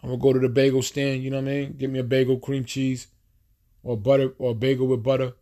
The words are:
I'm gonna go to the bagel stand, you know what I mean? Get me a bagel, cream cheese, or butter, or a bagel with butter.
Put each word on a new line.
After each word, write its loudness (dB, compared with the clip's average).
I'm -12
gonna -4
go 6
to 2
the 2
bagel 4
stand, -4
you -6
know -4
what -4
I -4
mean? -6
Get -4
me -4
a -2
bagel, 2
cream -4
cheese, -4
or -4
butter, 2
or -2
a -2
bagel 0
with 0
butter. 0